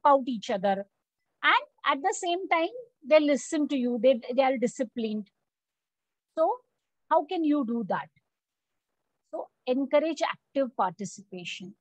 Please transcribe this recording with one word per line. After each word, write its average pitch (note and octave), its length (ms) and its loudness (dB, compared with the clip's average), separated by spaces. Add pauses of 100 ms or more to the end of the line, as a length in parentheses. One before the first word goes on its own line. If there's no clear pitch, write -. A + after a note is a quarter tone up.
out C#4 220 6
each A#3 220 -6
other. G3 380 -2 (560)
And G#4 220 4 (200)
at C#4 180 0
the G4+ 140 0
same F4+ 320 -4
time, E4 200 2 (360)
they D4 140 6
listen D4 500 0
to C#4+ 80 -4
you, A#3+ 240 0
they, B3 200 4 (160)
they C4+ 60 4
are C4 160 2
disciplined. A3 680 -4 (1120)
So G4 200 2 (520)
how D#4+ 140 4
can E4+ 180 -4
you D4 240 2
do A#3 220 -4
that? D#3 200 -4 (1200)
So - 160 -8 (180)
encourage C#4+ 560 0
active - 540 -4
participation. F#3 1040 -6